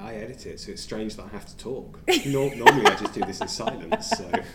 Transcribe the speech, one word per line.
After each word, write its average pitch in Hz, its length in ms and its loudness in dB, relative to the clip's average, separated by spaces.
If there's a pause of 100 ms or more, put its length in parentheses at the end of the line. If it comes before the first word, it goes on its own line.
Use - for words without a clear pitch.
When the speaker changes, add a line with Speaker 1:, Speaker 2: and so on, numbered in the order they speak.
Speaker 1:
I 113 140 -8
edit 113 320 -10
it, 82 140 -8
so 101 120 -10
it's 92 100 -10
strange 107 340 -4
that 95 80 -12
I 98 40 -12
have 104 180 -10
to - 100 -16
talk. - 440 -8 (120)
Speaker 2:
<laughs> 294 140 4
Speaker 1:
Nor-, 139 300 2
normally 131 300 8
I - 100 6
just - 180 -4
do 107 60 -4
this 95 200 -2
in - 80 0
silence, 110 640 -2
so. - 260 -2
Speaker 2:
<laughs> - 60 -4 (120)